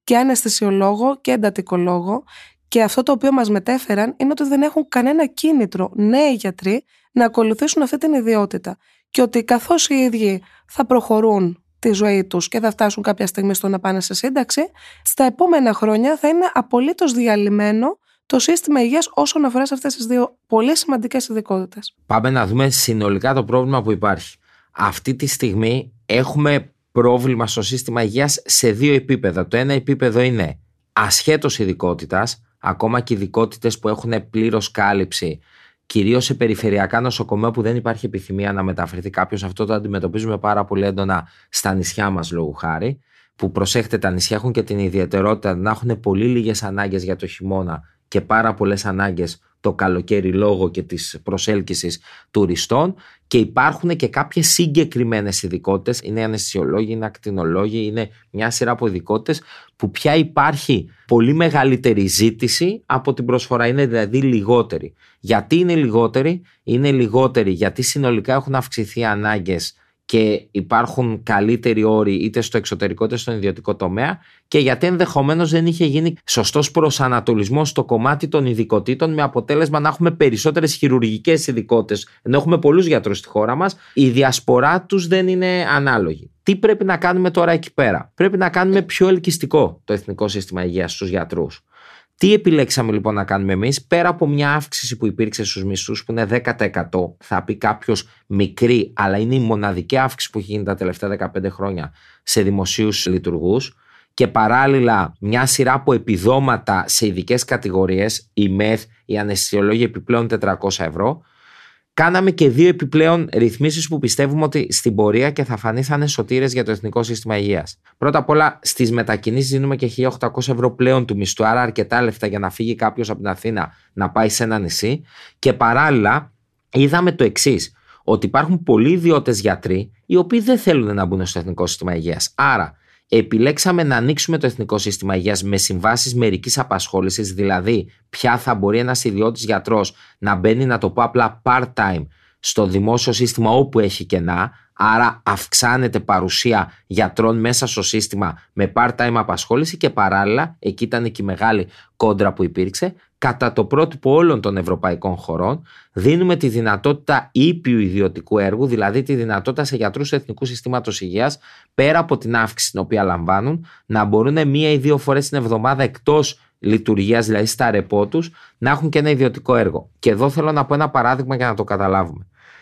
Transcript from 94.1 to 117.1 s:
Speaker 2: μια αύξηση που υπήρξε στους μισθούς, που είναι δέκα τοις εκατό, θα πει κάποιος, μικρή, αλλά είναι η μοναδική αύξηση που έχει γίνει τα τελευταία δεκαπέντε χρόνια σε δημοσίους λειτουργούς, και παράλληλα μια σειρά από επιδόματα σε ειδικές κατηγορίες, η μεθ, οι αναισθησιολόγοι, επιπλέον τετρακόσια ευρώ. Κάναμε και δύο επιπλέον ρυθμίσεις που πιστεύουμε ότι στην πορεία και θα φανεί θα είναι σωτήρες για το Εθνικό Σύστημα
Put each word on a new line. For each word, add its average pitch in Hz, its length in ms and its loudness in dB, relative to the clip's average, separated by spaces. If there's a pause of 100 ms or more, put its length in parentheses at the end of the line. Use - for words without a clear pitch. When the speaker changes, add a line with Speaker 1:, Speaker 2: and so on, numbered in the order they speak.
Speaker 2:
μια 143 260 0
αύξηση 143 440 -4
που 117 80 -4
υπήρξε 107 380 -2
στους 98 200 -6
μισθούς, 98 400 -6
που - 80 -10
είναι 113 140 -2
δέκα 120 300 -2
τοις 107 120 -2
εκατό, 90 520 -4
θα 92 240 -4
πει 104 120 -4
κάποιος, 107 520 -2 (200)
μικρή, 101 680 0
αλλά 101 220 0
είναι 113 180 0
η 135 40 2
μοναδική 104 580 -2
αύξηση - 340 -2
που - 60 -8
έχει 101 140 -8
γίνει 104 120 -4
τα 95 120 -2
τελευταία 95 340 -4
δεκαπέντε 98 400 -6
χρόνια 92 440 -8 (300)
σε - 180 0
δημοσίους 101 640 0
λειτουργούς, 92 680 -2 (380)
και - 140 2
παράλληλα 117 920 2
μια 117 260 0
σειρά 127 280 2
από 135 200 2
επιδόματα 110 920 0
σε - 180 0
ειδικές 101 400 -2
κατηγορίες, 95 880 -2
η 104 160 2
μεθ, 107 360 0 (200)
οι 104 120 -4
αναισθησιολόγοι, 104 640 0
επιπλέον 117 440 -2
τετρακόσια 98 580 -2
ευρώ. 101 360 -4 (720)
Κάναμε 180 380 2
και 165 180 4
δύο 143 180 6
επιπλέον 165 640 2
ρυθμίσεις 147 540 0
που 156 120 -4
πιστεύουμε 139 440 0
ότι 151 280 -2
στην - 240 0
πορεία 107 360 2
και 147 120 -2
θα 123 140 -6
φανεί 117 260 -2
θα 147 120 -2
είναι 147 120 0
σωτήρες 127 460 -2
για 123 100 0
το 107 80 -2
Εθνικό 107 320 -2
Σύστημα 110 340 -4